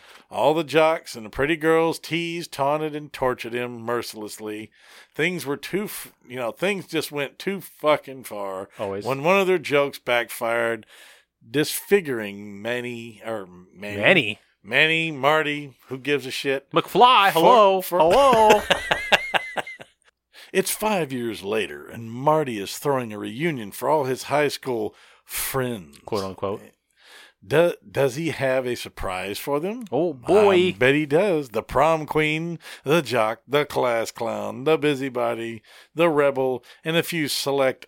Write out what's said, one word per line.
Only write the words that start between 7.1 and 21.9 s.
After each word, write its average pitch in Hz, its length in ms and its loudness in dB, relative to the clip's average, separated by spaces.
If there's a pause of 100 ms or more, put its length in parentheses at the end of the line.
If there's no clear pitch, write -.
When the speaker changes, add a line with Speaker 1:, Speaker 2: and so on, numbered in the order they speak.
Speaker 1:
went 143 260 -6
too 190 220 -6
fucking 135 640 -2
far. 98 440 -8 (100)
Speaker 2:
Always. 101 260 -6
Speaker 1:
When 135 180 -2
one 180 180 4
of 190 60 2
their 185 120 2
jokes 143 420 0
backfired, 117 840 0 (640)
disfiguring 113 1120 -2
Manny, 117 640 -8
or 110 220 -6 (260)
Manny. 104 280 -8
Speaker 2:
Manny? 120 380 2 (260)
Speaker 1:
Manny, 160 480 2
Marty, 147 640 0 (140)
who 131 80 -8
gives 135 300 -2
a 131 60 -8
shit? 135 400 -4
Speaker 2:
McFly, 202 580 4
hello, 190 500 6
Speaker 1:
For, 175 200 -2
for 160 120 6
Speaker 2:
hello. 220 540 6
Speaker 1:
<laughs> - 60 0 (1800)
It's 190 200 0
five 190 400 -2
years 117 320 -6
later, 90 420 -4
and 113 240 -14